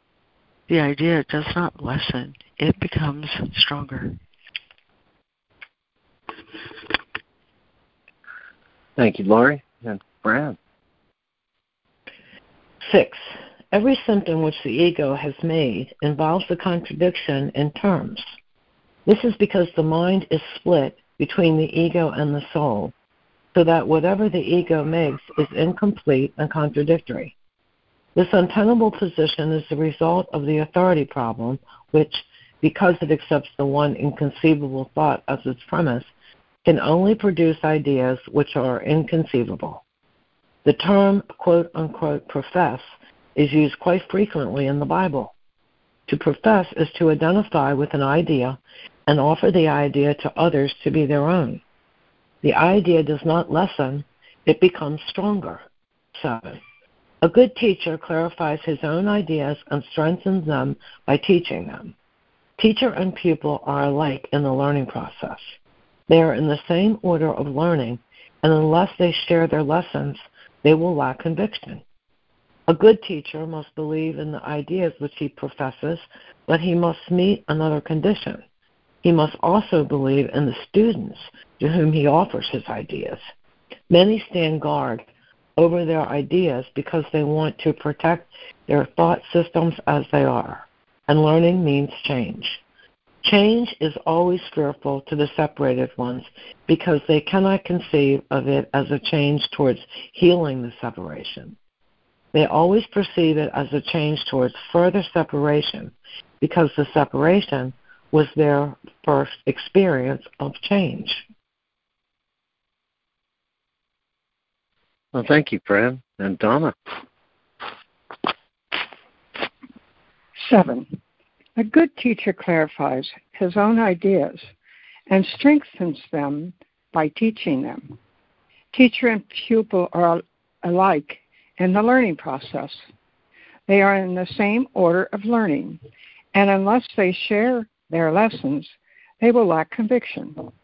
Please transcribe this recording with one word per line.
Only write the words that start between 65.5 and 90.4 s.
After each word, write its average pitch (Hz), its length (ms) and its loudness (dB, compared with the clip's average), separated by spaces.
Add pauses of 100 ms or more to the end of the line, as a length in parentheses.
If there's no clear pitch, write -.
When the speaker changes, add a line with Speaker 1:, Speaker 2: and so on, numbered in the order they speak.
Speaker 3:
They 165 120 8
are 156 140 2
in 147 120 -2
the 147 200 -2
same 202 360 0
order 160 300 0
of 139 140 -6
learning, 139 500 -2 (460)
and 160 80 2
unless 160 380 2 (100)
they 170 160 0 (120)
share 165 200 2
their 156 160 -2
lessons, 143 540 -4 (460)
they 151 100 8
will 165 200 2
lack 131 260 -4
conviction. 170 640 -6 (840)
A 165 60 4
good 214 280 6
teacher 156 460 -10
must 156 280 -12
believe 156 440 -4
in 151 120 -6
the 147 120 -10
ideas 151 560 -4
which 143 160 -8
he 143 140 -6
professes, 143 720 -8 (480)
but 160 120 2
he 170 160 0
must 170 240 0 (100)
meet 180 380 2
another 156 340 0
condition. - 600 -2 (600)
He 175 80 6
must 151 300 2
also 175 420 2
believe 139 500 0
in 147 120 0
the 123 100 -2 (140)
students 214 480 0 (420)
to 147 100 0
whom 156 240 2
he 147 140 2
offers 143 440 0
his 117 160 -6
ideas. - 520 -10 (720)
Many 196 400 4
stand 160 320 -2
guard 139 400 -4 (560)
over 170 280 4
their 160 160 0
ideas 143 640 -2 (100)
because 151 360 -4
they 151 120 0
want 151 360 -2
to 156 140 0
protect 165 580 -2 (360)
their 143 180 4 (120)
thought 170 240 2 (100)
systems 170 440 0 (120)
as 147 240 2
they 143 120 2
are. - 440 -2 (400)